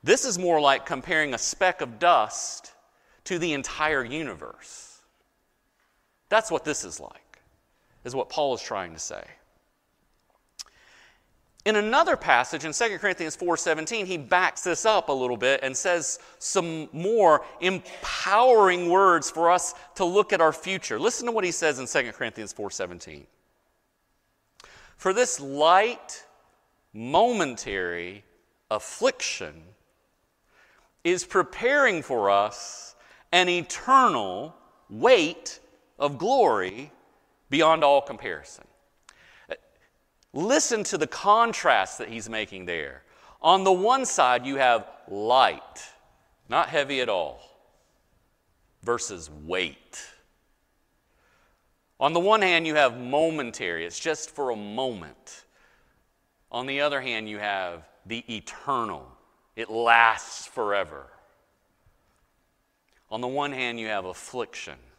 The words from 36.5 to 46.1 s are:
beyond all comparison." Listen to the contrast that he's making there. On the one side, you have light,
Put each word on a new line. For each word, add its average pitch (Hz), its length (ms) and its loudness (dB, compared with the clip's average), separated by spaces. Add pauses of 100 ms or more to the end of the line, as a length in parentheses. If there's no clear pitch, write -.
beyond 160 340 4
all 143 200 4
comparison." 101 640 -14 (1700)
Listen 220 500 0
to 185 140 -6
the 151 100 -2
contrast 196 920 2
that 113 100 -10
he's 113 180 -12
making 101 380 -8
there. 73 380 -8 (380)
On 190 220 4
the 190 80 4
one 226 320 2
side, 123 420 2
you 135 120 -6
have 123 280 4 (220)
light, 104 720 2 (680)